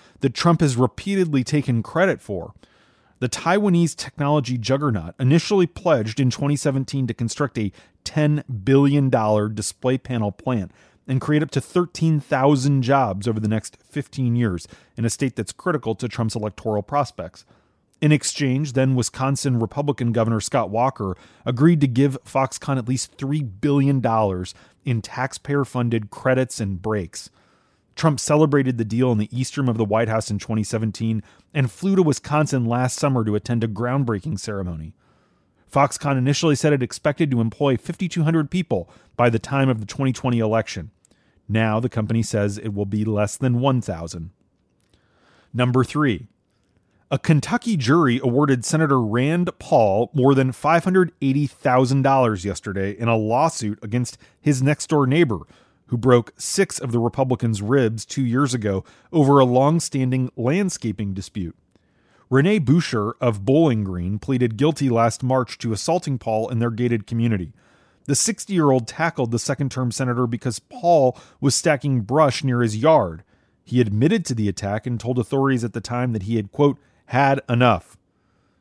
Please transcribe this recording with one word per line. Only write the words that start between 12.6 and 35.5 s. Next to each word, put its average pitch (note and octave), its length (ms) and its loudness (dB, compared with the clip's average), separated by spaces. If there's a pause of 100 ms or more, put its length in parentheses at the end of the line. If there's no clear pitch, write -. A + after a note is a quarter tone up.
jobs A#2 460 0
over A2 140 -2
the G#2+ 80 0
next A2 340 -4
fifteen B2+ 540 -4
years G2+ 320 -2 (260)
in A#2 80 -4
a A2+ 60 0
state C3 260 -4
that's G#2+ 160 -6
critical - 440 -4
to B2+ 120 -8
Trump's A2 260 -4
electoral G#2+ 480 -4
prospects. A#2+ 640 -6 (560)
In D3+ 140 4
exchange, C#3+ 580 -2
then C3 240 2
Wisconsin C3 640 -2
Republican B2 540 -2
Governor A2+ 260 0
Scott A2 300 -2
Walker A2 480 -2 (280)
agreed D3 360 4
to C#3 60 2
give C3+ 360 2
Foxconn C3+ 540 -4
at A2+ 100 -6
least - 300 -6
three C#3+ 260 -4
billion C#3 560 0
dollars G#2+ 540 0 (320)
in A#2 160 -2
taxpayer-funded A#2+ 1080 -4
credits B2+ 520 0
and G2 200 -4
breaks. G#2 480 -6 (680)
Trump D3+ 220 0
celebrated C#3+ 600 2
the A2+ 80 -2
deal A#2+ 260 0
in A2+ 60 2
the G#2+ 200 -2
East B2+ 200 -4
Room C3+ 100 0
of A2+ 100 0
the A2+ 60 0
White G#2+ 240 0
House A2 240 -2
in G#2 80 -2
twenty A2 240 -4
seventeen A2 580 -4 (320)
and C3+ 160 0
flew G3 280 -2
to F#3+ 60 4
Wisconsin D3 600 0
last B2 340 -2
summer C3 280 0
to G#2 100 0
attend A#2 260 -2
a A#2 60 -2
groundbreaking A#2 720 -2
ceremony. F2+ 540 -8 (760)